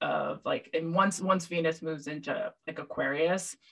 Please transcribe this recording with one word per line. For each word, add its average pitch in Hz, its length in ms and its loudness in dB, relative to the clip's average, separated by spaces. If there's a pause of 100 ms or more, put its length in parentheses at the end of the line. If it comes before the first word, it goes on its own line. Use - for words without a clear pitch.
of, - 440 0
like, - 300 -2
and 165 200 0
once, 190 260 4
once 190 260 2
Venus 165 360 0
moves 156 240 -6
into, 139 460 -4 (140)
like, 160 120 -8
Aquarius, 151 800 0 (160)